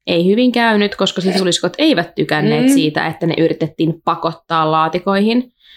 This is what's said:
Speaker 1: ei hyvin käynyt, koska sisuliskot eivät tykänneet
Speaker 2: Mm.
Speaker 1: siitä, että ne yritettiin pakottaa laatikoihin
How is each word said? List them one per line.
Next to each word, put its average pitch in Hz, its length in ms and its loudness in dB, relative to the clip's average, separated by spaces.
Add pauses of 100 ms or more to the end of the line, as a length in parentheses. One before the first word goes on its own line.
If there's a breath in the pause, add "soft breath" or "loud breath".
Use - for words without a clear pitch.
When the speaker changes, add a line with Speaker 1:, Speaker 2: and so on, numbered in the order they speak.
Speaker 1:
ei 175 200 2
hyvin 240 240 4
käynyt, 214 440 0
koska 190 260 -2
sisuliskot 185 560 -2
eivät 285 380 0
tykänneet 151 520 0
Speaker 2:
Mm. 269 60 4
Speaker 1:
siitä, 160 340 0
että 160 200 -4
ne 165 100 0
yritettiin 160 680 -2
pakottaa 165 680 -2
laatikoihin 196 800 0 (260 soft breath)